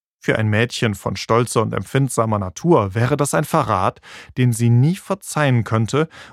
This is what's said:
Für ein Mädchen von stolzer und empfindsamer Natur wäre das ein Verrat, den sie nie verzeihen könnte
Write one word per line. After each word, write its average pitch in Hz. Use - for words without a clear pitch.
Für -
ein 110
Mädchen 110
von 95
stolzer 117
und 110
empfindsamer 113
Natur 101
wäre 123
das 143
ein 160
Verrat, 110
den 123
sie 117
nie 131
verzeihen 143
könnte 117